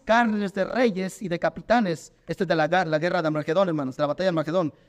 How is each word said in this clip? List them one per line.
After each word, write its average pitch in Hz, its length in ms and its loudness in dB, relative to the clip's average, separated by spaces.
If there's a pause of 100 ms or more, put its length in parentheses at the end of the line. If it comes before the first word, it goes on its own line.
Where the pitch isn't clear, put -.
carnes 214 480 2
de 190 120 -2
reyes 190 580 -2
y 185 60 -6
de 170 100 -2
capitanes". 180 760 0 (140)
Esto 170 160 -4
es 170 60 -2
de 175 80 2
la, 156 100 2
la 160 320 2
guerra 175 240 0
de 160 60 0
Armagedón, 156 400 0
hermanos, 143 280 -2
de 147 60 -4
la 143 60 2
batalla 160 160 -2
de 190 60 2
Armagedón. 160 440 -2 (140)